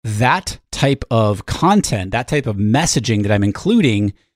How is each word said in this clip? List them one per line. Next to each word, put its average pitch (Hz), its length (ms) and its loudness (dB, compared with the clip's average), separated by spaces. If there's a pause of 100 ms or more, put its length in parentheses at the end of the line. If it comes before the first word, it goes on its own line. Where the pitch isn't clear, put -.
that 123 540 -2 (120)
type - 380 0
of 107 360 0
content, 139 640 0
that 117 160 -4
type 147 180 -2
of 104 120 -4
messaging 110 640 0
that 101 80 -2
I'm 101 120 2
including 104 720 2 (220)